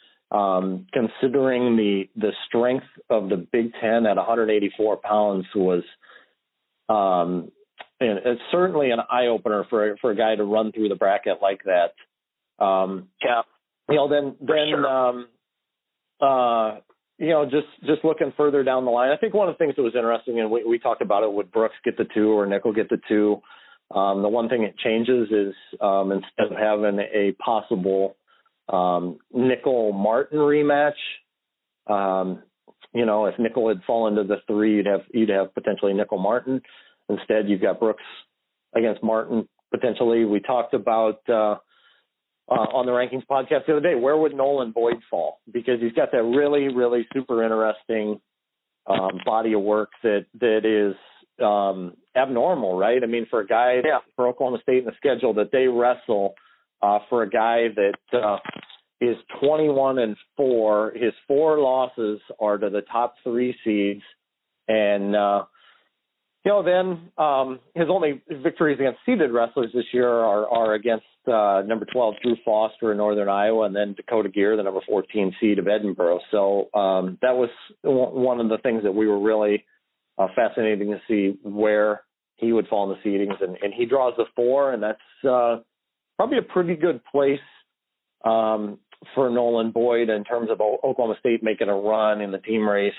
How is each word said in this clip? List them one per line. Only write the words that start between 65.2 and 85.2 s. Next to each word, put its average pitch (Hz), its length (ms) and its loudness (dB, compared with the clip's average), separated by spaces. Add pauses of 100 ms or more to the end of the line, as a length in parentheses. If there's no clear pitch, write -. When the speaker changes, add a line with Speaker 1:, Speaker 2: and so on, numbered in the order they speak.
Speaker 1:
you 202 80 2
know, 202 100 2
then, 180 560 -2
um, 135 400 0 (160)
his 170 160 0
only 160 380 0
victories 151 500 0
against 131 260 -2
seeded 170 280 2
wrestlers 117 420 0
this 120 180 -4
year 123 160 2
are, 110 400 2
are 113 260 2
against, 110 300 -2 (220)
uh, 104 400 2
number 107 200 -2
twelve 117 360 0
Drew 117 220 0
Foster 110 480 0
in 101 60 -2
Northern 104 300 0
Iowa, 107 360 2
and 98 100 -4
then 101 200 -2
Dakota 107 340 -2
Gear, 101 280 2
the 104 60 0
number 95 240 -4
fourteen 98 540 -2
seed 104 180 2
of 90 60 0
Edinboro. 92 560 0 (100)
So, 101 420 0
um, 95 480 0
that 127 140 2
was 123 160 0 (320)
w-, 131 280 2
one 127 280 0
of 113 100 0
the 107 100 0
things 113 260 -2
that 101 80 0
we 107 160 2
were 104 100 2
really, 104 460 2 (540)
uh, 95 180 2
fascinating 107 560 0
to 98 160 -8
see 101 340 0
where 107 600 0 (340)
he 117 160 0
would 107 160 0
fall 101 240 -2
in - 40 -10
the - 60 -16
seedings, 101 380 -2
and, 92 200 -4
and 101 140 -4
he 120 100 -2
draws 127 320 0
the 117 100 -2 (100)
four, 131 360 0
and 107 120 -4
that's, 107 160 -4 (280)